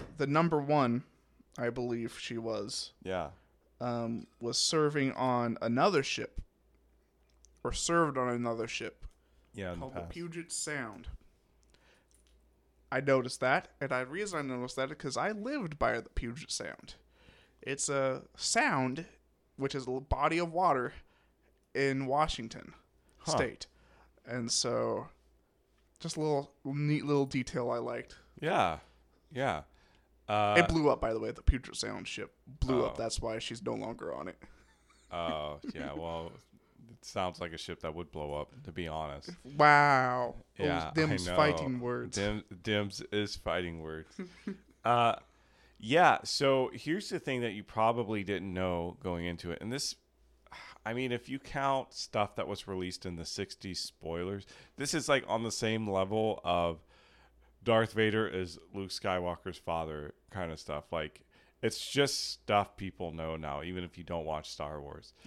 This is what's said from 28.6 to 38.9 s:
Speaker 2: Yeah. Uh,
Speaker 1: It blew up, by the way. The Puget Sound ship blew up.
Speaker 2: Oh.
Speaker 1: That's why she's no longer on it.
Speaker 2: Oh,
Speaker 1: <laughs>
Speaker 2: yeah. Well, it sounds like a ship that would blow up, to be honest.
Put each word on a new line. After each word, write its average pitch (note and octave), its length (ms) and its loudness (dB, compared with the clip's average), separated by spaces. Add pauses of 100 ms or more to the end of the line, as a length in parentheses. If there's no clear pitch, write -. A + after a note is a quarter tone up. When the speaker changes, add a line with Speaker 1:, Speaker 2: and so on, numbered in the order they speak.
Speaker 2:
Yeah. A#2+ 300 0 (640)
Uh, G#2 300 4
Speaker 1:
It F3 100 8
blew D#3 220 4
up, B2+ 120 4
by A2+ 120 0
the A2+ 60 -2
way. A2 120 -4
The - 100 -14
Puget - 340 2
Sound G#2 320 -6
ship - 260 -10 (260)
blew B2+ 260 2
up. B2 100 -4
Speaker 2:
Oh. - 60 -4
Speaker 1:
That's A2+ 200 -4
why A2+ 180 -4
she's A2+ 240 -10
no A#2 100 -4
longer G#2+ 400 -6
on D2+ 140 -8
it. - 100 -12 (760)
Speaker 2:
Oh, D#2 540 -4
Speaker 1:
<laughs> - 80 -8
Speaker 2:
yeah. C#2+ 200 -8
Well, E2 380 -6 (580)
it - 160 -20
sounds F#2 360 -4
like E2+ 120 -6
a E2 40 -8
ship - 240 -10
that D#2 140 -6
would E2+ 160 -8
blow D2 220 -6
up, D2 180 -6 (120)
to F2+ 80 -14
be E2 160 -6
honest. D#2 420 -6 (280)